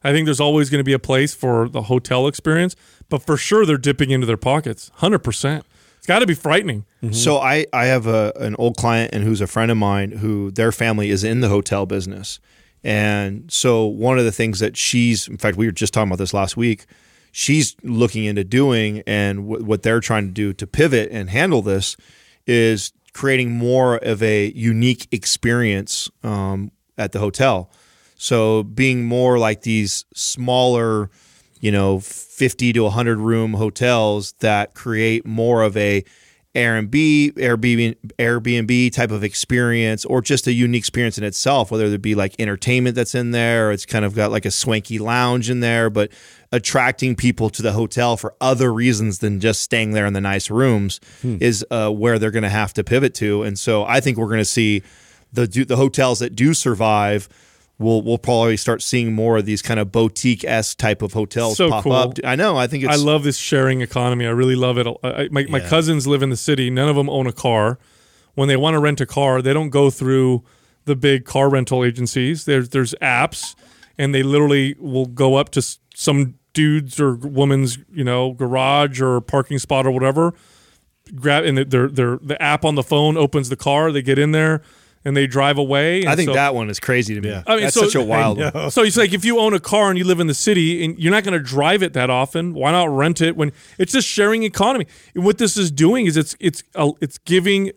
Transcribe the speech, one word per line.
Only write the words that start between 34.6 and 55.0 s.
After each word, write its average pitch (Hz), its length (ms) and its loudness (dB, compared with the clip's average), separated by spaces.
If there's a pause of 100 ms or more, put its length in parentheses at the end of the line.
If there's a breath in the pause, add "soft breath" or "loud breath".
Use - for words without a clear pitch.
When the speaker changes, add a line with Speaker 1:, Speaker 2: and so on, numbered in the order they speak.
Speaker 3:
create 113 500 -2
more 113 380 0
of 104 160 0
a 101 260 0 (520 soft breath)
Airbnb, 139 800 2
Airbnb, 117 640 0 (220)
Airbnb 120 720 0
type 120 200 -2
of 104 120 -4
experience, 117 840 -2
or 127 180 0
just 131 240 0
a 127 40 0
unique 120 280 2
experience 117 400 -4
in 101 40 -6
itself, 113 460 0
whether 110 160 0
it 104 160 -2
be, 107 140 0
like, 98 240 -2
entertainment 120 560 -2
that's 120 180 -4
in 123 160 -2
there, 117 400 0
or - 20 0
it's 101 140 -6
kind 107 180 -2
of 101 120 -4
got, 107 160 0
like, 107 120 -2
a 104 60 -4
swanky 110 480 -4
lounge 120 540 -2
in 123 80 -2
there, 117 320 0
but 104 180 0 (420 loud breath)
attracting 127 640 0
people 113 360 0
to - 100 -10
the 110 120 -2
hotel 117 440 0
for - 240 -10
other 127 320 2
reasons 110 460 0
than 101 200 -2
just 107 220 0
staying 110 300 -2
there 104 160 0
in 101 60 0
the 98 80 -2
nice 98 280 -4
rooms 107 500 0 (220 loud breath)
Speaker 2:
Hmm. 123 180 -4
Speaker 3:
is, 117 300 0
uh, 110 200 -2
where 110 280 0
they're 110 140 0
gonna 107 180 -2
have 101 240 -2
to 104 100 -2
pivot 135 320 0
to. 104 280 -2
And 101 160 -6
so 110 240 0
I 113 160 2
think 127 180 -2
we're 110 120 -2
gonna 110 140 0
see 107 380 0 (500 soft breath)